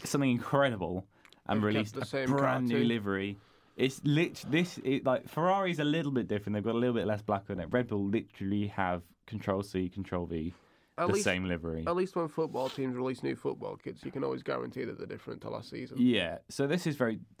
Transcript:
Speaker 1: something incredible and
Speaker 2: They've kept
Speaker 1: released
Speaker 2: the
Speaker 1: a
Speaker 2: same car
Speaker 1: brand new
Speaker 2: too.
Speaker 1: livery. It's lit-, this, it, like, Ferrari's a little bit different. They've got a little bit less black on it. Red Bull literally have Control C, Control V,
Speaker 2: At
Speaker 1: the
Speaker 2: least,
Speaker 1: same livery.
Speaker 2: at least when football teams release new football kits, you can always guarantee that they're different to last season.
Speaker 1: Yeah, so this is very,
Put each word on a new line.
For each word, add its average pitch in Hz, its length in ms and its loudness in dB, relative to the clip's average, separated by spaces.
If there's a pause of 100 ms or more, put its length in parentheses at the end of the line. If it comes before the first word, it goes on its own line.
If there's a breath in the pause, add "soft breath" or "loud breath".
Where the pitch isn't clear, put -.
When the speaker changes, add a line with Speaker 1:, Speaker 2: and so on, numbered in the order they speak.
Speaker 1:
something 139 260 2
incredible 117 800 2 (400 loud breath)
and 104 160 2
Speaker 2:
They've - 0 -
kept 107 120 4
Speaker 1:
released 107 200 -2
Speaker 2:
the 131 60 -4
Speaker 1:
a - 40 -4
Speaker 2:
same 135 240 -2
car 139 80 4
Speaker 1:
brand 131 300 2
new 120 120 4
Speaker 2:
too. 120 60 4
Speaker 1:
livery. 101 520 0 (400 soft breath)
It's 131 260 0
lit-, 147 440 2
this, 170 360 2
it, 131 220 0
like, 127 220 2
Ferrari's 180 520 0
a 151 40 0
little 147 280 2
bit 117 160 0
different. 104 260 -2
They've 107 100 0
got 113 120 0
a - 20 2
little 123 180 2
bit 98 120 2
less 104 160 0
black 101 260 0
on 98 100 -4
it. 85 120 -6
Red 123 160 2
Bull 104 200 0
literally 101 600 0
have 90 360 0 (240)
Control 101 360 -2
C, 92 260 -2
Control 90 380 -4
V, 85 260 -4 (440 soft breath)
Speaker 2:
At 170 100 0
Speaker 1:
the - 60 4
Speaker 2:
least, 202 120 2
Speaker 1:
same 92 200 2
livery. 82 420 -2
Speaker 2:
at 170 80 2
least 185 200 0
when 170 140 0
football 131 400 -2
teams 131 260 -2
release 127 260 -2
new 135 140 -2
football 113 400 -6
kits, - 300 -10
you - 60 -8
can - 120 -4
always 67 200 -2
guarantee 123 420 -4
that 98 120 -8
they're - 100 -10
different - 340 -12
to 110 80 -10
last 113 220 -8
season. 127 280 -8
Speaker 1:
Yeah, 101 380 4 (100)
so 139 200 0
this 175 200 0
is 151 80 0
very, 117 240 0 (220)